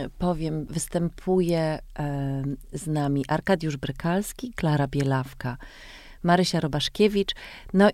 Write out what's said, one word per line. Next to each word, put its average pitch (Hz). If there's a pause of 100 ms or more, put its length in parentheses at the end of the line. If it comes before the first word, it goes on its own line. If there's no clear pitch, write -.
(180)
powiem, 160
występuje, 165 (160)
em, 139 (160)
z 147
nami 143
Arkadiusz 160
Brykalski, 180
Klara 147
Bielawka, 135 (680)
Marysia 175
Robaszkiewicz. 196 (440)
No 196